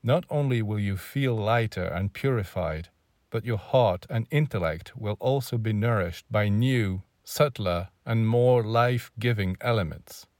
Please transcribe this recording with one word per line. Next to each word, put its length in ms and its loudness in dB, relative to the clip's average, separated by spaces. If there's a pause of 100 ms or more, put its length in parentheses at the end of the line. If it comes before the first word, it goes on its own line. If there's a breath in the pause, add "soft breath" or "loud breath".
Not 240 2
only 320 0
will 180 -2
you 180 -2
feel 360 -2
lighter 520 0
and 260 -2
purified, 760 -2 (400)
but 160 -6
your 120 -2
heart 520 2
and 220 -2
intellect 680 -2
will 240 -4
also 360 -2
be 140 -2
nourished 580 0
by 200 2
new, 540 2 (200)
subtler, 640 0 (180)
and 220 0
more 360 4
life-giving 1000 0
elements. 680 -4 (120)